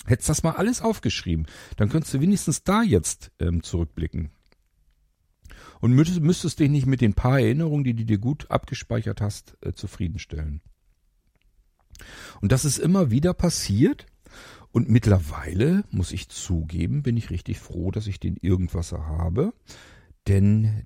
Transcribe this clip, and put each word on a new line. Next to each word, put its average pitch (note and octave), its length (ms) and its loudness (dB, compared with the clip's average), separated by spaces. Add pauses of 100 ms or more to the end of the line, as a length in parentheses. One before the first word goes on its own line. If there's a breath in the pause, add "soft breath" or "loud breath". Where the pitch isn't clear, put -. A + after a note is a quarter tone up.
Hättest - 240 0
das D#3 140 0
mal D#3+ 100 0
alles A3+ 280 -2
aufgeschrieben, F2+ 640 -2 (320 loud breath)
dann G#2+ 120 2
könntest - 240 -2
du C3+ 60 0
wenigstens F3+ 440 0
da G#3 180 2
jetzt, - 580 0
ähm, E2+ 240 0
zurückblicken. E2 680 -6 (1500 loud breath)
Und A#2+ 140 4
müsstest, D#3+ 280 4
müsstest E3 380 0
dich D3 120 2
nicht C#3 160 0
mit C3 140 0
den A2 120 4
paar C3 260 2
Erinnerungen, D3 440 0
die B2+ 100 0
du A2+ 100 -4
dir A2+ 140 0
gut B2 320 -6
abgespeichert - 720 -4
hast, - 400 -8
äh, F#2 120 -6
zufriedenstellen.“ D#2+ 880 -8 (1800 loud breath)
Und G2+ 100 2
das C3 140 4
ist C#3+ 140 0
immer E3+ 320 4
wieder D3+ 240 2
passiert. E3+ 720 2 (640 loud breath)
Und - 180 2
mittlerweile, A2 1000 2
muss F#2 220 -2
ich - 160 -8
zugeben, E2+ 760 -4
bin A#2+ 140 0
ich A2+ 120 -4
richtig F#2 300 -6
froh, F2+ 320 -6
dass G#2+ 160 -6
ich G2 140 -8
den F2 160 -4
Irgendwasser F2+ 680 -2
habe. E2+ 480 -2 (720 loud breath)
Denn G#2+ 580 4